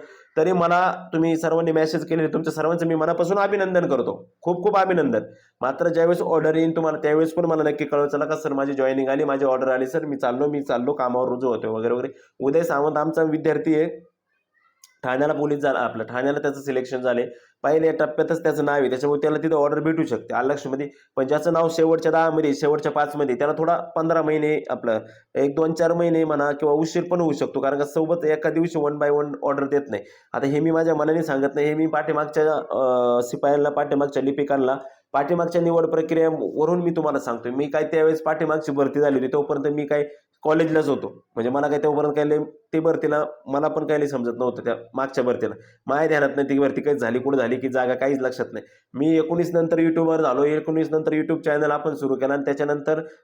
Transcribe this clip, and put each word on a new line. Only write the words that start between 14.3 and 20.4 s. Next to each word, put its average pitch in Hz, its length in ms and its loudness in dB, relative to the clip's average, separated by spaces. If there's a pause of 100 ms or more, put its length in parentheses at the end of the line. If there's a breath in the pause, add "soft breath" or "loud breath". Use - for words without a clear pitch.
ठाण्याला 135 280 0
पोलीस 147 260 -2
झाला, 139 200 0
आपलं 113 260 -4
ठाण्याला 131 340 -2
त्याचं 143 220 -4
सिलेक्शन 131 400 -4
झाले, 123 220 0 (400 loud breath)
पहिल्या 160 300 2
टप्प्यातच 156 500 -2
त्याचं 151 220 0
नाव 143 100 2
आहे, 139 140 2
त्याच्यामुळे 143 340 0
त्याला 151 160 2
तिथं 160 160 -2
ऑर्डर 147 260 2
भेटू 160 240 0
शकते. 117 300 -4
आलं 127 180 0